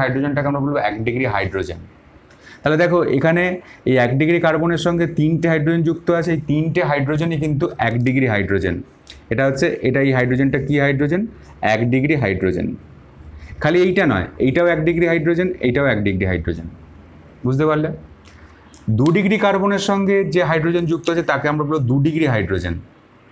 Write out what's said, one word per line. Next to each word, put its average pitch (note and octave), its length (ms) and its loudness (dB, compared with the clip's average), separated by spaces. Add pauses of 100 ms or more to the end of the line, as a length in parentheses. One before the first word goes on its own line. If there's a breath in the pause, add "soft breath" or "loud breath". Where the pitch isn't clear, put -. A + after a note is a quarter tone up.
হাইড্রোজেনটাকে C3+ 500 0
আমরা C#3+ 140 -2
বলবো C#3+ 140 -2 (100)
এক G#2+ 60 -4 (120)
ডিগ্রি A#2+ 180 -2 (100)
hydrogen। F2+ 460 -4 (840 loud breath)
তাহলে D3+ 140 2
দেখো, E3+ 260 2
এখানে D#3+ 400 2 (420 loud breath)
এই C3 120 2
এক B2 220 2
ডিগ্রি E3 220 2
কার্বনের E3 380 0
সঙ্গে E3+ 280 0
তিনটে D#3+ 420 0
হাইড্রোজেন E3 340 2
যুক্ত D#3+ 280 -2
আছে, E3+ 220 0
এই D#3+ 140 0
তিনটে D#3 360 0
হাইড্রোজেনই D3+ 540 0
কিন্তু D3+ 320 -2 (100)
এক A2+ 240 0
ডিগ্রি C3 240 2
হাইড্রোজেন। F#2+ 560 0 (480 loud breath)
এটা B2+ 160 0
হচ্ছে, C#3 360 0
এটা, C#3 180 2
এই C#3 120 2
হাইড্রোজেনটা B2+ 460 2
কি C#3+ 220 0
হাইড্রোজেন? C#3+ 460 0 (340 loud breath)
এক A2 300 0
ডিগ্রি C3 240 2
হাইড্রোজেন। F#2 600 0 (840 loud breath)
খালি E3 220 2
এইটা F#3+ 240 2
নয়, G2 200 0 (120)
এইটাও C3+ 280 2
এক E3 180 0
ডিগ্রি E3+ 220 2
হাইড্রোজেন, E3+ 540 0
এইটাও C3 260 0
এক G#2+ 160 0
ডিগ্রি G2 240 0
হাইড্রোজেন। E2+ 400 -4 (800)
বুঝতে C3+ 220 0
পারলে? D#3 220 0 (1040 loud breath)
দু A2+ 220 2
ডিগ্রি G3+ 260 2
কার্বনের G3 400 2
সঙ্গে G3 460 0
যে F3 180 0
হাইড্রোজেন E3 440 0
যুক্ত E3 240 -2
আছে E3 120 0
তাকে D3 260 0
আমরা D3+ 160 -2
বলবো D#3 140 -2
দু C3 240 0
ডিগ্রি D3+ 240 0
হাইড্রোজেন। F#2 480 -2 (580)